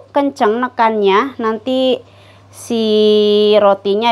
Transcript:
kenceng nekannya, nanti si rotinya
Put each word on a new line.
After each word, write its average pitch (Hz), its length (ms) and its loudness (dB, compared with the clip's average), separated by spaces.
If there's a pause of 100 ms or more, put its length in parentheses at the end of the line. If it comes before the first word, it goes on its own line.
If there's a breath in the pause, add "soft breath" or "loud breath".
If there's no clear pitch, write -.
(160)
kenceng 254 480 -2
nekannya, 226 720 -2
nanti 247 640 -4 (500 soft breath)
si - 320 -6 (800)
rotinya 202 500 0